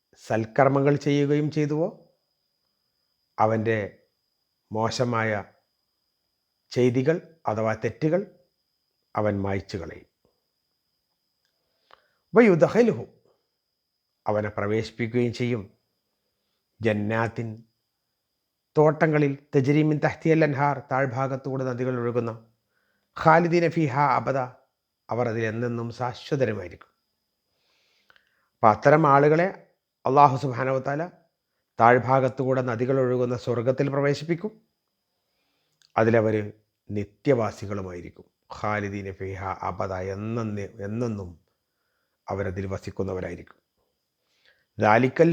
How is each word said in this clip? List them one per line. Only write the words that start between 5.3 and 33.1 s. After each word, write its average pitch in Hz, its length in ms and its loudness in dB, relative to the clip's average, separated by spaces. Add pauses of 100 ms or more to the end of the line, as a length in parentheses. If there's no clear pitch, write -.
ചെയ്തികൾ 127 440 2 (300)
അഥവാ 110 280 -2
തെറ്റുകൾ 151 460 -2 (920)
അവൻ 104 260 0
മായ്ച്ചു 98 360 -6
കളയും. - 320 -14 (2250)
വയുദ്ഖിലുഹു, 185 720 4 (1200)
അവനെ 104 240 -2
പ്രവേശിപ്പിക്കുകയും 110 840 -2
ചെയ്യും. 120 300 -4 (1160)
ജന്നാത്തിൻ, 110 680 -2 (1300)
തോട്ടങ്ങളിൽ, 151 560 4 (160)
തജ്രി 143 340 2
മിൻ 151 160 2
തഹ്തിഹൽ 160 460 0
അൻഹാർ, 143 400 0
താഴ്ഭാഗത്തൂടെ 135 800 -4
നദികൾ 127 340 -4
ഒഴുകുന്ന, 117 340 -2 (840)
ഖാലിദീന 170 520 4
ഫീഹ 147 260 0 (160)
അബദ, 127 280 0 (720)
അവർ 120 200 -2
അതിൽ 113 160 -4
എന്നെന്നും 117 460 -4
ശാശ്വതരുമായിരിക്കും. 113 1000 -6 (1600)
അപ്പം - 200 2
അത്തരം 143 380 6
ആളുകളെ 147 420 4 (560)
അള്ളാഹു 135 320 6
സുബ്ഹാനഹു 131 400 -4
വ 131 60 -4
തആല 143 200 -4 (760)
താഴ്ഭാഗത്തൂടെ 127 840 4
നദികൾ 123 360 -2
ഒഴുകുന്ന 123 400 0